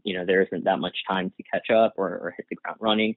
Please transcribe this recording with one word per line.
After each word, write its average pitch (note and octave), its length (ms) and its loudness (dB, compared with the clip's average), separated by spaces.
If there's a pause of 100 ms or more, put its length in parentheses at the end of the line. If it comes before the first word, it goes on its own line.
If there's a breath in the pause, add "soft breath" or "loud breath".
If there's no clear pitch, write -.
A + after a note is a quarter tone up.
you F#2+ 140 -4
know, F2+ 80 -4
there F#2 160 4
isn't F#2 220 0
that F#2+ 160 2
much F2+ 160 -4 (120)
time F#2 280 -2
to - 80 -18
catch - 260 -6
up A2+ 280 6
or, F#2+ 100 -2
or F2 300 -6
hit - 120 -12
the - 60 -6
ground E2+ 240 -10
running. A2 380 0